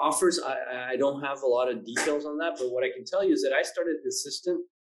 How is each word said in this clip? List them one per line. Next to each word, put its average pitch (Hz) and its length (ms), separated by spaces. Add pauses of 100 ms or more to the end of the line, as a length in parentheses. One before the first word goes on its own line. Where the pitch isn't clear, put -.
offers, 170 440
I, 127 480
I 127 40
don't 139 260
have 139 200
a 135 40
lot 123 240
of 113 140
details 147 400
on 147 140
that, 165 200
but 127 120
what 123 120
I - 80
can - 140
tell 190 180
you 185 100
is 131 100
that 131 100
I 151 100
started 170 400
the 131 60
assistant, 165 520 (340)